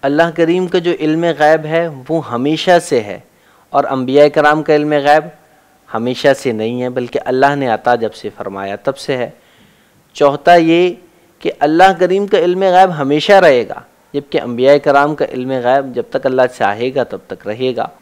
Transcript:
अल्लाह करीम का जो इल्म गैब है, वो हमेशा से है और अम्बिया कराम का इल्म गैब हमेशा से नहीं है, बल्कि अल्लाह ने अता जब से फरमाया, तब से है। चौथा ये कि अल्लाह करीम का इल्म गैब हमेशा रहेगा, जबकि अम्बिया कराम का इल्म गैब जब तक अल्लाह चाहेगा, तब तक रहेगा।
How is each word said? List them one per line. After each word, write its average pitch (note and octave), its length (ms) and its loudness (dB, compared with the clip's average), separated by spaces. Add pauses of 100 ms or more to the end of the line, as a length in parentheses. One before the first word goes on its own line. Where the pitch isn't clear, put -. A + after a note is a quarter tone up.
अल्लाह D3+ 280 0
करीम E3+ 360 0
का F3+ 120 -2
जो F3 140 -2
इल्म D#3+ 400 -2
गैब D3+ 340 2
है, E3 220 -2
वो D3 320 -6
हमेशा D3 600 0
से C3 200 -2
है G2+ 220 -12 (500)
और C#3 140 0
अम्बिया C3+ 440 2
कराम D3+ 320 2
का D3+ 120 0
इल्म D3+ 260 0
गैब D#3 300 2 (580)
हमेशा B2 440 0
से C3 200 -2
नहीं A2+ 280 -6
है, B2 80 -4
बल्कि B2 320 -6
अल्लाह C3+ 360 0
ने C#3 120 -4
अता A#2 280 0
जब A2+ 160 -4
से - 180 -12
फरमाया, G2 460 -10
तब C#3 200 -6
से C#3 200 -6
है। A#2+ 160 -6 (840)
चौथा D3 380 4
ये E3+ 440 2 (440)
कि - 80 -4 (120)
अल्लाह E3+ 320 4
करीम F#3 320 0
का G3 140 0
इल्म F3+ 300 0
गैब F#3 200 4
हमेशा D3 480 2
रहेगा, C3 440 2 (320)
जबकि C#3+ 240 -6
अम्बिया B2 400 2
कराम C#3+ 360 2
का C#3+ 180 -4
इल्म B2+ 280 -6
गैब C3 320 0
जब A#2+ 180 -8
तक C#3 160 -6
अल्लाह B2+ 220 2
चाहेगा, A#2+ 560 -4
तब F#2+ 260 -12
तक F#2+ 160 -16
रहेगा। A#2 440 -6 (120)